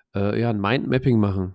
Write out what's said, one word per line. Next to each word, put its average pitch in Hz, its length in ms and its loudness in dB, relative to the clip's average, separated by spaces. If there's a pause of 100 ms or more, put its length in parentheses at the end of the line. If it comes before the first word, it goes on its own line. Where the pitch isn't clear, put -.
(160)
äh, 101 240 0
ja, 117 100 0
ein 107 120 -2
Mindmapping 123 580 2
machen. 95 360 -2